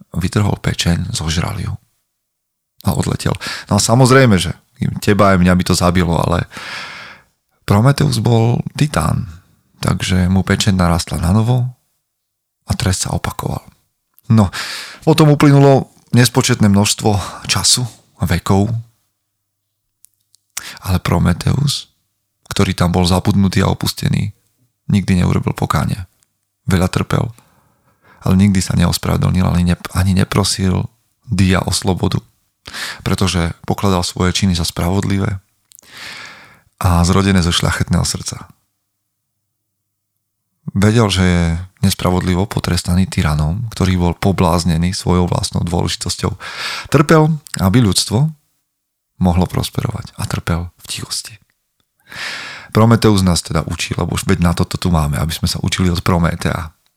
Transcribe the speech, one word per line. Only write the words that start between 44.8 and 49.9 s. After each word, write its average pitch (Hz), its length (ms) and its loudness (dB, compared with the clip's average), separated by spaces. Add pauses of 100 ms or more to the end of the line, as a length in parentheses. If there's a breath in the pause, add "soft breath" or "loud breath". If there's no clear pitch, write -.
svojou 90 320 0
vlastnou - 320 -2
dôležitosťou. 90 720 -4 (560 loud breath)
Trpel, 156 400 4 (320)
aby 98 240 4
ľudstvo 117 480 0 (840)
mohlo 90 280 2
prosperovať, - 720 -6